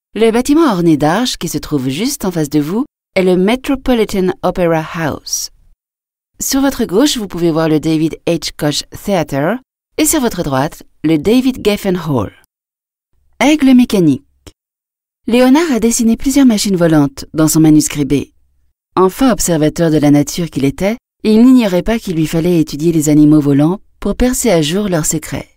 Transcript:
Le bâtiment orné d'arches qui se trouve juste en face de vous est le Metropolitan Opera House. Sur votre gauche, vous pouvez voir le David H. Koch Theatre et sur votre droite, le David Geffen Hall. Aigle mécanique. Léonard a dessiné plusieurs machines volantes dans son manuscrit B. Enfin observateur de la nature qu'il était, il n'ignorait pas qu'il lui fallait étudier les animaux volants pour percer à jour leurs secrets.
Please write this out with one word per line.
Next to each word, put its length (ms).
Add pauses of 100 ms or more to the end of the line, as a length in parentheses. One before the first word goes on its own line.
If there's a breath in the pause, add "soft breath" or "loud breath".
(140)
Le 160
bâtiment 420
orné 260
d'arches 400
qui 100
se 100
trouve 320
juste 360
en 60
face 200
de 80
vous 260 (300)
est 80
le 140
Metropolitan 960 (100)
Opera 500
House. 560 (920)
Sur 220
votre 240
gauche, 320
vous 100
pouvez 220
voir 180
le 120
David 480
H. 280
Koch 280 (200)
Theatre 540 (420)
et 60
sur 160
votre 220
droite, 400 (200)
le 140
David 480
Geffen 320
Hall. 340 (1120)
Aigle 300
mécanique. 520 (1000)
Léonard 460
a 80
dessiné 380
plusieurs 280
machines 300
volantes 580
dans 140
son 140
manuscrit 440
B. 80 (840)
Enfin 360
observateur 580
de 80
la 140
nature 380
qu'il 160
était, 320 (260)
il 200
n'ignorait 380
pas 160
qu'il 180
lui 120
fallait 320
étudier 320
les 180
animaux 300
volants 400 (200)
pour 160
percer 360
à 100
jour 260
leurs 180
secrets. 520